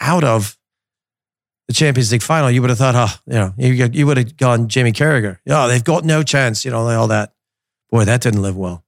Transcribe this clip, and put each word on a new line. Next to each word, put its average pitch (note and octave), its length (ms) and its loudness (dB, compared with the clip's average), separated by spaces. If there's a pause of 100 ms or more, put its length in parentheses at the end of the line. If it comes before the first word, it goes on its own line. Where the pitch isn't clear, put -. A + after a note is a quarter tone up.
out E3 220 0
of A2+ 360 0 (1120)
the B2+ 60 -6
Champions B2+ 380 0
League A#2 100 0
final, D3+ 280 2
you B2 100 2
would B2 100 2
have A2+ 80 0
thought, C3 160 2
"Oh, A2+ 200 0 (120)
you B2+ 80 -6
know, G2 220 -2
you, B2+ 360 2
you D3 140 0
would D3 100 2
have B2 200 -4
gone A#2 320 0
Jamie A#2+ 240 0
Carragher. A2+ 460 -2 (100)
Oh, C#3 200 0
they've B2 140 0
got D#3+ 220 0
no D#3 180 2
chance," B2+ 420 -2
you C3 60 -8
know, A#2 160 -2
all A2+ 220 0
that. G#2+ 240 -2 (580)
Boy, A2+ 140 2
that A#2+ 160 0
didn't G#2 220 0
live F#2+ 140 -4
well. F2+ 320 -8